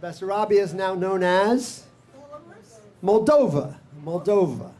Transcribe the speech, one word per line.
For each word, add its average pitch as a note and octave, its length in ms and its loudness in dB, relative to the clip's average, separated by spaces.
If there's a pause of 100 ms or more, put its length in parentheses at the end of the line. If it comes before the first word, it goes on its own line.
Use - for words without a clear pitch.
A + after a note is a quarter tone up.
Bessarabia G3 600 0
is F3+ 120 -4
now F#3+ 200 -2
known F#3 300 0
as G3+ 600 0 (1160)
Moldova. G3 720 2 (300)
Moldova. E3+ 760 -2